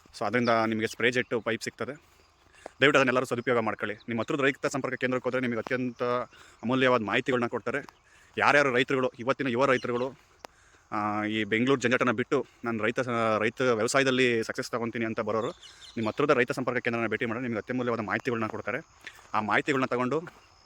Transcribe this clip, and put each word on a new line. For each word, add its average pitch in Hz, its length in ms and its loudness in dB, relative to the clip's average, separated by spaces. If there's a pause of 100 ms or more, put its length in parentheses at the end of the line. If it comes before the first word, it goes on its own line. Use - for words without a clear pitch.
(180)
So, 117 80 -4
ಅದರಿಂದ 117 240 2
ನಿಮಗೆ 113 380 2
ಸ್ಪ್ರೇ 117 240 0
ಜೆಟ್ಟು 120 300 -2
ಪೈಪ್ 113 220 -4
ಸಿಗ್ತದೆ. 117 280 -8 (920)
ದಯವಿಟ್ಟು 143 160 8
ಅದನ್ನೆಲ್ಲರೂ 131 280 4
ಸದುಪಯೋಗ 120 340 0
ಮಾಡ್ಕೊಳ್ಳಿ. 107 360 -2
ನಿಮ್ಮ 117 260 -4
ಹತ್ರದ 147 180 -2
ರೈತ 139 260 0
ಸಂಪರ್ಕ 131 280 -4
ಕೇಂದ್ರಕ್ಕೆ 127 360 -2
ಹೋದರೆ 127 120 0
ನಿಮಗೆ 120 180 -2
ಅತ್ಯಂತ 127 440 -4 (600)
ಅಮೂಲ್ಯವಾದ 127 380 4
ಮಾಹಿತಿಗಳನ್ನ 120 460 0
ಕೊಡ್ತಾರೆ. 123 380 -6 (520)
ಯಾರ್ಯಾರು 135 360 4
ರೈತರುಗಳು, 127 460 0
ಇವತ್ತಿನ 131 280 -2
ಯುವ 123 180 2
ರೈತರುಗಳು, 123 520 0 (760)
ಆ, 107 320 -2
ಈ 107 200 -2
ಬೆಂಗಳೂರು 117 380 2
ಜಂಜಾಟನ 123 300 2
ಬಿಟ್ಟು 123 340 -2 (180)
ನಾನು 113 200 -4
ರೈತ 113 160 0
ಸ-, 117 400 0
ರೈತ 110 220 -2
ವ್ಯವಸಾಯದಲ್ಲಿ 127 840 2
ಸಕ್ಸಸ್ - 280 -8
ತಗೊತೀನಿ 113 340 -4
ಅಂತ 113 140 -4
ಬರೋರು 110 320 -2 (460)
ನಿಮ್ಮ 110 120 -2
ಹತ್ರದ 147 200 0
ರೈತ 123 220 2
ಸಂಪರ್ಕ 123 260 -4
ಕೇಂದ್ರನ 117 300 -2
ಭೇಟಿ 110 180 -2
ಮಾಡಿ, 113 140 -4
ನಿಮಗೆ 120 180 -4
ಅತ್ಯಮೂಲ್ಯವಾದ 120 420 -2
ಮಾಹಿತಿಗಳನ್ನ 113 480 -2
ಕೊಡ್ತಾರೆ. 107 380 -8 (480)
ಆ 110 60 0
ಮಾಹಿತಿಗಳನ್ನ 127 460 2
ತಗೊಂಡು, 127 360 0 (440)